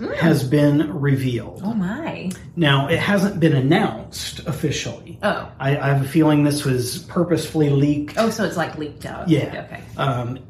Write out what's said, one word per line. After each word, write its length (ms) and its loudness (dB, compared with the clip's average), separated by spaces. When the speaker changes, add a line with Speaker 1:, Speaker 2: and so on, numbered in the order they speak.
Speaker 1:
Mm. 160 -6
Speaker 2:
has 300 2
been 540 2
revealed. 640 -2
Speaker 1:
Oh, 100 -2
my. 560 -4
Speaker 2:
Now, 320 4
it 100 2
hasn't 420 0
been 140 6
announced 920 0
officially. 760 -6
Speaker 1:
Oh. 360 -2
Speaker 2:
I, 200 0
I 100 0
have 160 2
a 40 -4
feeling 360 4
this 200 2
was 400 0
purposefully 680 0
leaked. 480 2
Speaker 1:
Oh, 120 4
so 140 -2
it's, 120 -4
like, 200 -4
leaked 300 -10
out. 220 -8
Speaker 2:
Yeah. 380 0
Speaker 1:
Okay. 160 -16
Speaker 2:
Um, 420 -4